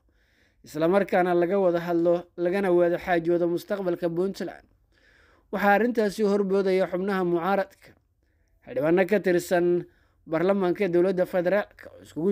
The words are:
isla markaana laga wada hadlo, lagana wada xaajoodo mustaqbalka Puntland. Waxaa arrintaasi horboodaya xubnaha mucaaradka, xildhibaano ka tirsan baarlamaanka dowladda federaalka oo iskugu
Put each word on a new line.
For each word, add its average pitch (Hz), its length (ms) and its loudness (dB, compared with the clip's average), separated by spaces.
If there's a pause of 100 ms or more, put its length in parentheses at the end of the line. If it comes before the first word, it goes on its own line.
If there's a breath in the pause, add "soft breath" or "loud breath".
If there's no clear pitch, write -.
(640)
isla 156 240 -2
markaana 180 480 2
laga 175 240 2
wada 175 200 2
hadlo, 170 440 0 (140)
lagana 180 340 0
wada 175 260 4
xaajoodo 175 540 0
mustaqbalka 175 560 -4
Puntland. 170 560 -6 (880 soft breath)
Waxaa 202 240 2
arrintaasi 214 480 0
horboodaya 190 640 0
xubnaha 190 400 -2
mucaaradka, 180 640 -2 (720)
xildhibaano 160 460 0
ka 208 100 2
tirsan 175 640 0 (480 soft breath)
baarlamaanka 180 560 0
dowladda 180 400 0
federaalka 185 640 -4
oo - 160 -20
iskugu 175 240 -2